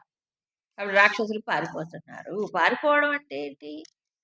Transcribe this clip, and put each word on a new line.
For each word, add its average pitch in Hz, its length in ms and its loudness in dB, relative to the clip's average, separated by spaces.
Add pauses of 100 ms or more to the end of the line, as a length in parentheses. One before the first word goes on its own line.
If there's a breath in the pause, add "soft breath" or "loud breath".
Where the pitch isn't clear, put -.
(800)
అప్పుడు 202 160 -6
రాక్షసులు 214 540 4
పారిపోతున్నారు. 165 1040 -6
పారిపోవడం 294 560 4
అంటే 285 360 -6
ఏంటి? 302 380 -14 (400)